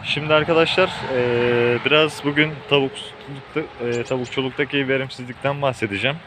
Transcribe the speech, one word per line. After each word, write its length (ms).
Şimdi 300
arkadaşlar, 560
eee, 680
biraz 400
bugün 280
tavukçulukta-, 1160
eee, 180
tavukçuluktaki 880
verimsizlikten 760
bahsedeceğim. 540